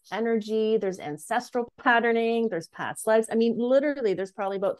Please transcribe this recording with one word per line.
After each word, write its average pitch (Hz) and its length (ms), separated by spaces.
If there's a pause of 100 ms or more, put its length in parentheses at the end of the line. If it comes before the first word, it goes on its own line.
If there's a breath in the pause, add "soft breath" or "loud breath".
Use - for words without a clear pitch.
(120)
energy, 220 640
there's 190 220
ancestral 220 680 (160)
patterning, 233 640
there's 170 220
past - 360
lives. 220 240
I 220 60
mean, 226 220
literally, 262 560
there's 190 180
probably 196 240
about 190 240